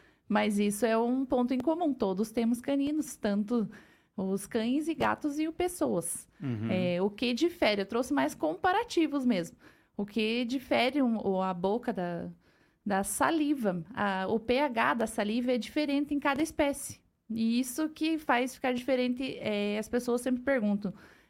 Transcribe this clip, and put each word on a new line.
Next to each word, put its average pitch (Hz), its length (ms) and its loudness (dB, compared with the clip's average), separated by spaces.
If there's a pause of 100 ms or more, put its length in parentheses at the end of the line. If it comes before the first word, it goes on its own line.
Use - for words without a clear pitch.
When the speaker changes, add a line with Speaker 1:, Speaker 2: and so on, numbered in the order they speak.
(280)
Speaker 1:
Mas 208 320 2
isso 208 260 2
é 220 100 4
um 247 300 2
ponto 247 260 2
em 254 60 0
comum, 320 340 0
todos 202 380 0
temos 233 300 0
caninos, 285 560 -2
tanto 208 520 0 (480)
os 190 300 -2
cães 247 400 0
e 320 80 -2
gatos 277 460 -2
e 311 80 -2
o 330 40 -6
pessoas. 285 760 -2 (120)
Speaker 2:
Uhum. 113 300 -4
Speaker 1:
É, 180 320 2
o 208 80 2
que 240 240 0
difere, 240 480 2
eu 196 40 -2
trouxe 247 280 -2
mais 277 200 2
comparativos 330 920 0
mesmo. 175 300 0 (400)
O 202 100 -4
que 226 380 0
difere 254 580 2
um, 226 240 2
o, 185 160 2
a 185 100 0
boca 202 400 -2
da, 175 360 -4 (580)
da 196 160 0
saliva, 269 800 0 (120)
a, 190 340 0
o 220 100 2
P 240 220 0
H 247 340 2
da 226 120 0
saliva 233 460 0
é 247 60 2
diferente 294 560 -2
em 285 60 0
cada 277 220 0
espécie. - 580 -2 (280)
E 226 320 0
isso 285 280 -2
que 311 300 -2
faz 254 360 0
ficar 254 180 -2
diferente, 247 680 -2
é, 208 380 -2
as 214 100 -6
pessoas 240 320 0
sempre 254 220 -2
perguntam, 208 500 0 (380)